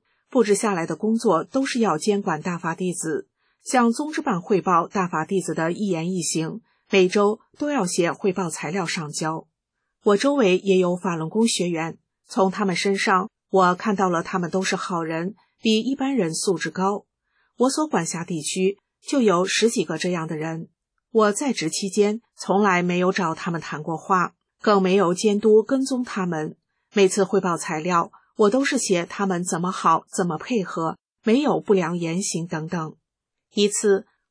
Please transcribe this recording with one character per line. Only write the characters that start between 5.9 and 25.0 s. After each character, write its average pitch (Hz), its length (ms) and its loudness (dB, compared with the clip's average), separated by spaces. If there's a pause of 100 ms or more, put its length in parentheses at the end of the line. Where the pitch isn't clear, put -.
一 185 120 -4
行， 165 400 -4 (280)
每 190 160 4
周 208 340 0 (180)
都 294 120 -4
要 262 140 0
写 180 260 0
汇 185 220 -2
报 185 160 -4
材 151 220 -8
料 180 160 -4
上 151 240 -6
交。 160 360 -6 (580)
我 208 120 4
周 269 160 2
围 202 240 4
也 185 220 2
有 180 180 2
法 180 200 -4
轮 160 120 -6
功 220 180 2
学 180 220 -2
员， 165 300 -4 (280)
从 190 240 2
他 196 140 -4
们 185 100 0
身 196 220 0
上 196 320 2 (220)
我 185 240 4
看 208 200 -2
到 185 140 2
了 170 160 0
他 190 160 -4
们 170 100 -4
都 190 120 -2
是 190 120 -2
好 175 300 -4
人， 165 300 -6 (260)
比 220 180 2
一 247 160 -2
般 269 220 -2
人 165 180 0
素 175 240 -2
质 160 120 -6
高。 190 340 -2 (540)
我 247 120 2
所 311 160 -2
管 208 180 -2
辖 170 200 -6
地 170 160 -6
区 185 380 -2 (280)
就 285 140 0
有 185 240 4
十 208 240 2
几 226 160 -2
个 160 140 -6
这 180 120 -2
样 165 160 -4
的 160 100 -6
人。 165 320 -8 (420)
我 214 220 4
在 262 200 -2
职 160 160 -4
期 190 220 -6
间 208 320 2 (140)
从 196 260 0
来 180 200 4
没 175 160 0
有 180 140 2
找 165 220 -2
他 - 160 -8
们 165 100 -4
谈 151 220 -10
过 160 140 -6
话， 180 380 0 (260)
更 208 200 4
没 185 140 4
有 180 180 4